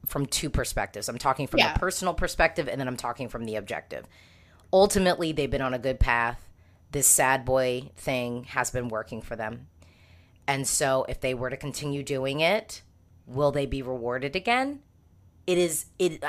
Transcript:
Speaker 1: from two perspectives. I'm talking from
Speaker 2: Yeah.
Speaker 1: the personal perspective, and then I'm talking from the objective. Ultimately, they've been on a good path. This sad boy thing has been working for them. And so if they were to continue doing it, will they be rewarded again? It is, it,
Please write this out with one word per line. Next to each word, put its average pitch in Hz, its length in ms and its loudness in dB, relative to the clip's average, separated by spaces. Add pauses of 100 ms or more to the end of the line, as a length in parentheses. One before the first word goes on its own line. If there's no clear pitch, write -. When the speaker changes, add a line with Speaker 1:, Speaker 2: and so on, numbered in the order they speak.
Speaker 1:
from 143 200 -2
two - 240 -4
perspectives. 107 580 -2
I'm 117 100 -6
talking 135 300 0
from - 120 0
Speaker 2:
Yeah. 156 120 6
Speaker 1:
the 156 80 0
personal 180 340 0
perspective, 165 540 0
and 131 140 -4
then 127 80 -2
I'm 123 80 -6
talking 120 320 -6
from 117 160 -8
the 110 100 -4
objective. 90 500 -8 (680)
Ultimately, 190 580 6
they've 143 180 0
been 131 120 0
on 131 120 0
a 123 60 -2
good 131 220 -2
path. 117 480 2 (420)
This 139 160 2
sad 131 380 4
boy 131 500 0
thing 123 500 -4
has 123 260 -2
been 123 180 -4
working 110 320 -8
for 117 160 -10
them. 113 300 -8 (800)
And 139 200 0
so 135 400 2
if - 140 -8
they 131 120 -2
were 123 160 -6
to 135 80 -6
continue 143 460 -6
doing 139 380 -2
it, 196 400 0 (440)
will 139 280 2
they 143 120 0
be 135 160 -4
rewarded 127 540 -4
again? 262 460 0 (680)
It 180 100 4
is, 175 280 2 (140)
it, 165 300 0